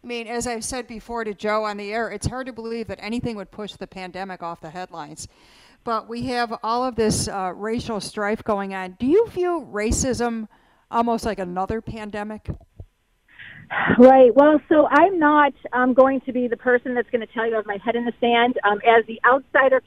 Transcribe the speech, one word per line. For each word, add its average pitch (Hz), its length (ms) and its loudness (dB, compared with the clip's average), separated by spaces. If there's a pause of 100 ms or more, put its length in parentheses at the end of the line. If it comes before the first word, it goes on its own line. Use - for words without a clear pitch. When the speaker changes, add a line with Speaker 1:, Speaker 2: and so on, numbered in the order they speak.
Speaker 1:
I 247 40 -18
mean, 233 200 -10
as 233 200 -6
I've 226 180 -6
said 247 200 -8
before 233 380 -10
to 214 100 -6
Joe 214 300 -2
on 208 140 -6
the 202 160 -10
air, 226 160 -4
it's 202 180 -8
hard 254 200 -6
to 254 60 -14
believe 226 340 -8
that 196 140 -10
anything 233 360 -6
would 190 140 -14
push 208 220 -12
the 180 140 -14
pandemic 185 560 -12
off 170 160 -10
the 160 100 -18
headlines. 160 600 -14 (560)
But 220 240 -4
we 240 180 -8
have 240 340 -4
all 240 220 -2
of 254 120 -4
this, 214 340 0
uh, 185 260 -6
racial 220 460 -6
strife 214 420 -4
going 196 300 -4
on. 185 260 -10
Do 240 80 -2
you 427 200 4
view 359 440 -4
racism 226 760 -2 (420)
almost 233 340 0
like 196 140 -4
another 190 400 -6
pandemic? 214 680 -12 (1500)
Speaker 2:
Right. 254 380 10
Well, 294 320 6
so 311 240 4
I'm 349 260 4
not, 294 360 4 (180)
um, 254 220 0
going 262 280 6
to 254 120 -10
be 247 160 -2
the 233 80 -4
person 247 360 0
that's 240 160 -4
gonna 226 180 -4
tell 226 200 -4
you 226 60 -2
I 220 40 0
have 208 80 -4
my 208 120 -6
head 226 180 -4
in 240 80 -2
the 240 160 -4
sand. 233 460 2
Um, 202 200 2
as 226 200 6
the 226 200 -10
outsider 262 600 4